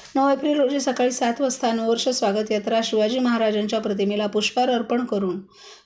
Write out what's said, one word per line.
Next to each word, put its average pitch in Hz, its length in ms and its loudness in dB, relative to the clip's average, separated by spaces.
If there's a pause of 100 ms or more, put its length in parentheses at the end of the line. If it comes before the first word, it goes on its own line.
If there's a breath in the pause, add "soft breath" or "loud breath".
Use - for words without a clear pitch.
(160 loud breath)
नऊ 269 140 4
एप्रिल 294 300 2
रोजी 277 200 2
सकाळी 254 320 0
सात 247 300 -2
वाजता 247 320 0
नववर्ष 226 360 0
स्वागत 214 420 0
यात्रा 214 320 0
शिवाजी 220 360 0
महाराजांच्या 220 600 0
प्रतिमेला 208 480 -2
पुष्पहार 214 420 0
अर्पण 240 360 0
करून 196 340 -2 (460 loud breath)